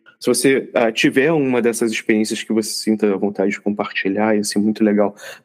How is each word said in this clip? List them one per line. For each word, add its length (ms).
se 80
você, 460
ah, 180
tiver 400
uma 300
dessas 300
experiências 520
que 100
você 180
sinta 420
a 40
vontade 360
de 80
compartilhar, 720
ia 80
ser 160
muito 240
legal. 320